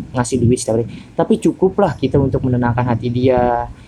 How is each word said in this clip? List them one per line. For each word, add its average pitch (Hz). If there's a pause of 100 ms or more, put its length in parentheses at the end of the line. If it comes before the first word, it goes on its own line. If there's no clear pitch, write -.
(120)
ngasih 127
duit 120
setiap 110
hari. 117 (280)
Tapi 190
cukuplah 185
kita 127
untuk 135
menenangkan 123
hati 120
dia. 123 (220)